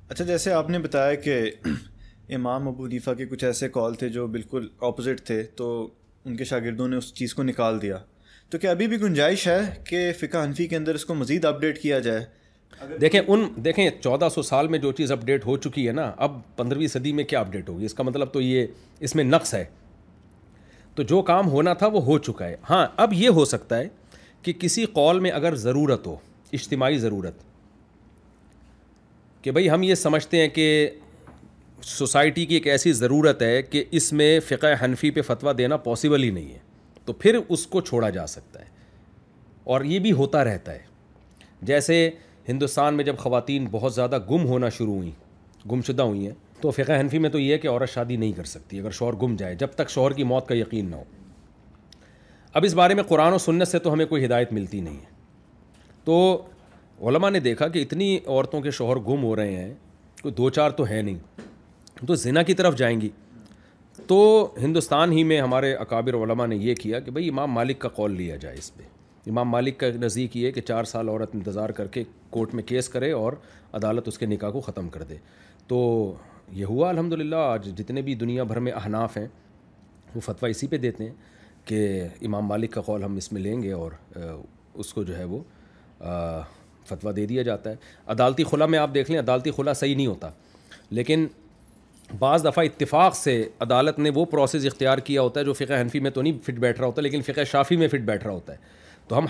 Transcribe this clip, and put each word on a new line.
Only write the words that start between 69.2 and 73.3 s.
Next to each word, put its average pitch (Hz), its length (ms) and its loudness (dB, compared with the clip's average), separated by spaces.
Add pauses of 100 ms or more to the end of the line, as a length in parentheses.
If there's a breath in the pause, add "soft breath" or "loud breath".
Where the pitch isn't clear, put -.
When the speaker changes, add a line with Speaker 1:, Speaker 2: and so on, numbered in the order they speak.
Speaker 2:
इमाम 120 200 -2
मालिक 127 320 -2
का 135 80 0
नज़दीक 120 480 -4
ये 120 160 -2
कि 127 100 -8
चार 113 240 -4
साल 113 240 -6
औरत 110 260 -4
इंतज़ार 104 360 -6
करके 110 320 -8 (280)
कोर्ट 113 220 -4
में 110 120 -8
केस 123 220 -2
करे 131 240 -4
और 123 300 -4 (320 soft breath)